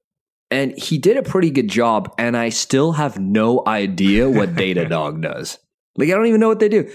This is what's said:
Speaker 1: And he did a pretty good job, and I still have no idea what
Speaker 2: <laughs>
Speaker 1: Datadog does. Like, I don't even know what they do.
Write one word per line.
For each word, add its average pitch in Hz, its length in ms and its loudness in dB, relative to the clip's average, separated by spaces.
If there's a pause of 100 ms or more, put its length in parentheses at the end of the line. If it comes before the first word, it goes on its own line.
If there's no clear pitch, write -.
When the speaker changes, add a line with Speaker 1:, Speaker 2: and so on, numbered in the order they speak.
(520)
Speaker 1:
And 135 260 -4
he - 200 -4
did 190 180 2
a 269 80 0
pretty 175 260 0
good 135 160 0
job, 107 500 0
and 120 200 -2
I 117 140 -2
still 139 420 0
have 147 260 -4
no 110 480 0
idea 101 640 2
what 101 240 0
Speaker 2:
<laughs> - 0 -
Speaker 1:
Datadog 80 680 -2
does. 65 380 -8 (380)
Like, 147 140 0
I - 20 2
don't 220 140 2
even 220 140 4
know 220 80 4
what 220 120 0
they 214 80 4
do. 202 260 2